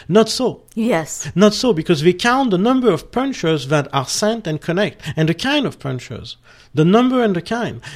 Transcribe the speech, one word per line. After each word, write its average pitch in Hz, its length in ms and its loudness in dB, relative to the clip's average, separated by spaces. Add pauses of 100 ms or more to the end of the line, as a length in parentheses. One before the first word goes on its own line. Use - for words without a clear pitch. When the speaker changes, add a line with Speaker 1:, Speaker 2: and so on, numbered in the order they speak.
Speaker 1:
Not 214 220 4
so. - 320 -4 (120)
Speaker 2:
Yes. 208 600 -4
Speaker 1:
Not 208 180 6
so, 233 220 0
because 156 280 0
they 180 120 4
count 247 360 0
the 180 60 2
number 240 340 2
of 156 220 -2
punches 165 560 -2
that 143 240 0
are 135 140 -2
sent 220 400 -2
and 156 160 -4
connect, 175 400 -4 (140)
and 156 120 2
the 165 60 0
kind 269 320 -2
of - 120 -8
punches, 123 580 -10 (360)
the 151 120 2
number 247 380 4
and 202 140 0
the 165 60 -4
kind. 214 400 -6 (140)